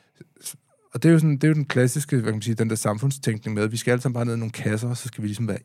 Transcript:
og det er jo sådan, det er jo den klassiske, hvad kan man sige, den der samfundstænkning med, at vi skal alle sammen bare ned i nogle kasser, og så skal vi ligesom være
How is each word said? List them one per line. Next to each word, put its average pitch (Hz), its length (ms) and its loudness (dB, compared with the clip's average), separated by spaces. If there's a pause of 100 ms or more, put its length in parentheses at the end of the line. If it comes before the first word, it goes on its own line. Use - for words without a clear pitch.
(960)
og 120 80 -4
det 156 60 6
er 170 40 10
jo 165 60 8
sådan, 156 180 4
det 139 80 0
er 156 40 4
jo 156 60 4
den 147 100 0
klassiske, 127 520 0
hvad 113 80 0
kan 110 100 -2
man 107 80 -4
sige, 117 120 -2
den 113 160 0
der 113 60 0
samfundstænkning 110 760 -2
med, 104 80 0
at 107 100 0
vi 120 40 -4
skal 120 140 -2
alle 123 120 2
sammen 127 120 -2
bare 120 100 -2
ned 117 120 -2
i - 20 -4
nogle 110 140 -4
kasser, 110 360 -2
og 120 80 -4
så - 120 -12
skal - 140 -10
vi 104 60 -4
ligesom 107 200 -4
være 95 160 -4